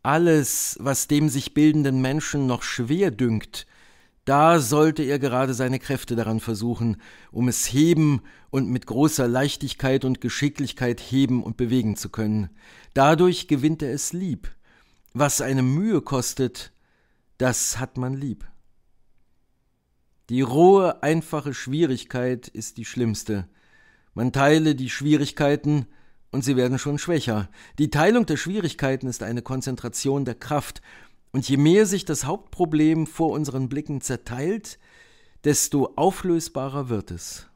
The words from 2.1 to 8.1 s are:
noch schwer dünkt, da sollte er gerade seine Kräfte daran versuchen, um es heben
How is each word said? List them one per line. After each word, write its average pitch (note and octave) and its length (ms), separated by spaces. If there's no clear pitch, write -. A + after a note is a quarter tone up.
noch B2 160
schwer D3+ 480
dünkt, A2+ 560
da D#3 340
sollte D3+ 440
er C#3 160
gerade C3 340
seine B2+ 260
Kräfte - 360
daran A2+ 240
versuchen, A2+ 580
um A#2+ 160
es - 240
heben D3+ 520